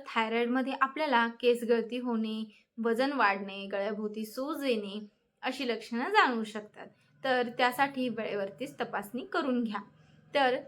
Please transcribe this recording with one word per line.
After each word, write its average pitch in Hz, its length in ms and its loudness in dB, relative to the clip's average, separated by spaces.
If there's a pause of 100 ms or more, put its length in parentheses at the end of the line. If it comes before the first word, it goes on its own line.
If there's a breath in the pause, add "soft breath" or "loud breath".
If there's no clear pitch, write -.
थायरॉइडमध्ये 240 760 0
आपल्याला 269 460 4 (140)
केस 240 280 4
गळती 226 300 2
होणे, 220 440 -2 (420 loud breath)
वजन 233 280 2
वाढणे, 196 540 0
गळ्याभोवती 208 580 -4
सूज 277 400 -6
येणे 214 420 -2 (360)
अशी 262 260 -4
लक्षणं 233 400 -4
जाणवू 302 360 4
शकतात. 214 420 -12 (380 soft breath)
तर 254 240 2 (100)
त्यासाठी 254 500 2
वेळेवरतीच 208 720 -6
तपासणी 208 440 -6
करून 277 380 0
घ्या. 208 180 -4 (540 soft breath)
तर 262 220 4 (120)